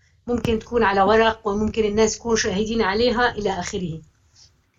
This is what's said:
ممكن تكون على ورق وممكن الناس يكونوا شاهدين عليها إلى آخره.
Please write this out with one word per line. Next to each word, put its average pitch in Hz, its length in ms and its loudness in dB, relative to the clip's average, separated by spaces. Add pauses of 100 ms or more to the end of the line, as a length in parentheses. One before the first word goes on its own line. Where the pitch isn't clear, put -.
(260)
ممكن 233 320 -2
تكون 240 240 -2
على 196 200 4
ورق 220 460 2
وممكن 214 360 0
الناس 214 320 0
يكونوا 226 200 -2
شاهدين 214 460 -2
عليها 226 480 0
إلى 202 200 -4
آخره. 180 500 -6 (800)